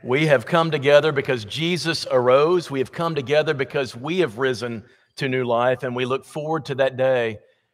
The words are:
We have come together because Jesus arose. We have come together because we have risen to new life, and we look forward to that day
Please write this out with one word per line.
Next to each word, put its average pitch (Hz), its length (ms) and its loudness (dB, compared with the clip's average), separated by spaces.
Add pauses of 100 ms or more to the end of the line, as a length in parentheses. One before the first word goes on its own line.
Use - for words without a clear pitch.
We 143 220 0
have 131 200 2
come 165 240 2
together 147 400 4
because 131 340 -2
Jesus 156 640 -4
arose. 139 640 4
We 135 80 -4
have 127 140 -4
come 165 240 -4
together 147 360 0
because 135 440 -4
we 156 240 -4
have 117 180 0
risen 120 460 -4 (320)
to 139 120 -4
new 127 160 -2
life, 120 380 2
and 123 140 -6
we 127 80 -2
look 127 200 -4
forward 156 420 -6
to 139 100 -6
that 131 200 0
day 120 420 0 (360)